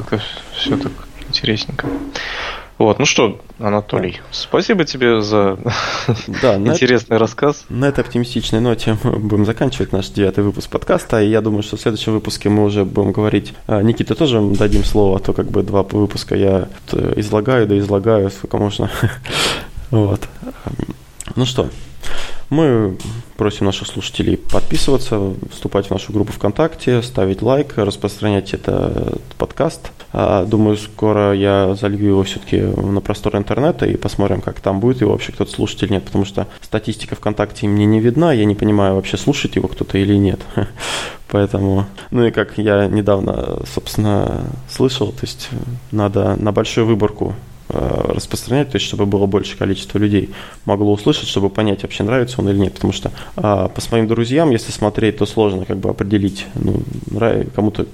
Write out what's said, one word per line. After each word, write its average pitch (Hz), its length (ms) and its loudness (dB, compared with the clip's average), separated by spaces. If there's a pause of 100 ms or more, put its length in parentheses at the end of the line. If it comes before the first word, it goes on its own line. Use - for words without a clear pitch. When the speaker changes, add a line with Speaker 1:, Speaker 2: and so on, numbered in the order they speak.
Speaker 1:
как-то 107 140 -2 (360)
всё - 200 0
так 277 140 -4 (360)
интересненько. - 600 -4 (920)
Вот, 107 200 4
ну 143 80 2
что, 113 360 2 (180)
Анатолий, 101 540 -2
Speaker 2:
Да. - 180 -16
Speaker 1:
спасибо 180 540 0
тебе 120 360 2
за 101 360 2 (420)
<laughs> 107 420 -4
Speaker 2:
Да, 110 160 4
на 104 140 2
Speaker 1:
интересный 123 460 2
рассказ. 117 500 0
Speaker 2:
на 127 220 0
этой 127 160 0
оптимистичной 120 560 -2
ноте 113 420 2
мы 120 160 2
будем 104 260 2
заканчивать 113 460 0
наш 98 160 0
девятый 101 380 2
выпуск - 240 -2
подкаста. - 520 0
И 104 80 6
я 110 120 4
думаю, 107 220 0
что 107 120 -8
в 107 60 -8
следующем 110 320 0
выпуске 104 340 -2
мы 104 160 6
уже 101 220 2
будем 101 260 2
говорить, 104 420 0 (140)
а, 104 140 2
Никите 113 340 2
тоже 127 260 2
дадим 101 440 4
слово, 98 320 4
а - 20 -4
то 98 140 0
как 98 180 -2
бы 98 120 2
два 98 200 2
выпуска 101 540 0
я, 95 320 2 (240)
э, - 240 0
излагаю, 107 500 2
да 101 100 4
излагаю, 101 540 2
сколько - 260 -6
можно. 104 380 0
<laughs> - 960 -4
Вот. 101 300 2 (1120)
Ну 127 100 2
что, 104 240 0 (800)
мы 120 480 2 (400)
просим 104 300 0
наших 98 200 -2
слушателей - 500 -2
подписываться, 104 960 4 (180)
вступать 98 360 -2
в - 40 -4
нашу 98 200 -4
группу 104 220 0
ВКонтакте, 123 680 0
ставить 98 400 0
лайк, 139 360 0
распространять 101 760 0
это, - 600 -2
этот - 200 -12
подкаст. - 560 -4 (200)
А, 98 340 2
думаю, 107 320 4
скоро 104 560 2
я 98 460 2
залью 101 280 0
его 98 160 4
всё-таки - 360 -2
на 98 420 0
просторы 101 360 -2
интернета 117 480 0
и 101 100 2
посмотрим, 98 460 0
как - 180 -6
там 98 200 0
будет 127 220 2
его 104 100 4
вообще 101 200 -2
кто-то - 200 -4
слушать - 320 -4
или 104 100 0
нет, 92 100 0
потому 98 220 -2
что 98 220 -4 (140)
статистика - 540 -6
ВКонтакте 104 520 -2
мне 104 180 4
не 110 140 6
видна, 135 340 4
я 107 120 4
не 104 100 4
понимаю, 101 400 2
вообще 95 220 -2
слушает - 380 -2
его 92 120 0
кто-то - 320 -4
или 101 160 4
нет. 98 240 2 (160)
<laughs> 98 120 0 (600)
Поэтому, 98 560 2 (240)
ну 120 160 4
и 110 60 4
как - 260 -2
я 101 300 4
недавно, 101 720 0 (120)
собственно, 101 720 0 (240)
слышал, 117 420 0
то - 160 -12
есть - 220 -12 (420)
надо 101 460 2
на 107 140 0
большую 110 360 0
выборку, 104 480 0 (360)
э, - 440 -2
распространять, - 560 -2
то 104 60 0
есть - 100 -2
чтобы 104 180 -2
было 98 220 2
большее 95 280 -2
количество 98 440 -4
людей 104 320 2 (340)
могло 104 260 2
услышать, 147 380 0
чтобы 101 220 0
понять, 107 320 0
вообще - 180 -6
нравится 120 400 0
он 98 80 2
или 98 80 2
нет, 95 160 2
потому - 200 -2
что, - 180 -6 (240)
а, 98 320 2
по - 120 -10
своим 113 280 0
друзьям, 120 420 2
если 113 220 0
смотреть, 107 480 0
то 107 80 2
сложно 98 380 0
как 98 120 -2
бы 95 140 -2
определить, 101 640 0
ну, - 260 0 (300)
нрав-, 104 420 0
кому-то 101 400 0